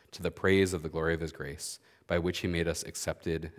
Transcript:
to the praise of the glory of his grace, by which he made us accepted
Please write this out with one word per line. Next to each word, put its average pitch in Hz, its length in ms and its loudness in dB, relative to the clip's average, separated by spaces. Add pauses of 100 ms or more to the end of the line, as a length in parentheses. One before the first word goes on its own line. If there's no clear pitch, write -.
(100)
to - 120 -14
the 87 80 0
praise 95 440 4
of 80 80 -2
the 80 80 -4
glory 82 240 2
of 80 60 -2
his 80 120 -4
grace, - 460 -10 (280)
by 87 120 2
which 90 220 0
he - 60 -2
made 85 220 2
us 80 160 -2
accepted 80 760 -4